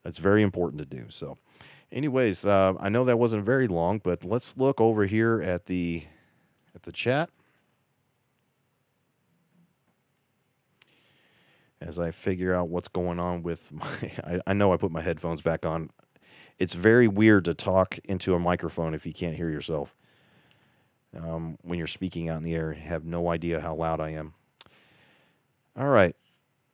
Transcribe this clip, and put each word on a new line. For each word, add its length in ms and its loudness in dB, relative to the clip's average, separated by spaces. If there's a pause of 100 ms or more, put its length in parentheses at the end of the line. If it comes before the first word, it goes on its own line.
It's 140 -12
very 240 4
important 380 0
to 60 -10
do. 240 -12
So, 280 -14 (540)
anyways, 560 0
uh, 320 6
I 100 -2
know 140 2
that 160 4
wasn't 260 2
very 220 2
long, 320 0
but 260 -2
let's 320 -4
look 240 2
over 240 4
here 380 2
at 240 -4
the, 380 -4 (680)
at 80 -20
the 100 -14
chat 380 -2 (4000)
as 140 -8
I 120 -2
figure 420 -2
out 160 0
what's 180 -4
going 320 -4
on 240 -4
with 280 -8
my, 160 -12
<laughs> 240 -8 (120)
I, 240 -4
I 60 0
know 200 4
I 40 4
put 140 -2
my 100 -6
headphones 400 -4
back 240 -2
on. 260 -4 (640)
It's 160 -4
very 340 8
weird 380 6
to 80 0
talk 520 0
into 280 -2
a 60 2
microphone 540 -2
if 120 -10
you 80 -10
can't 220 -6
hear 140 -4
yourself. 460 -6 (1200)
Um, 460 -8
when 160 -6
you're 100 -4
speaking 400 -6
out 100 -4
in 60 -8
the 120 -4
air, 180 -4
you 80 -14
have 240 -8
no 240 -2
idea 320 -2
how 140 -6
loud 260 -2
I 100 -6
am. 220 -10 (1400)
All 100 -4
right. 280 6 (580)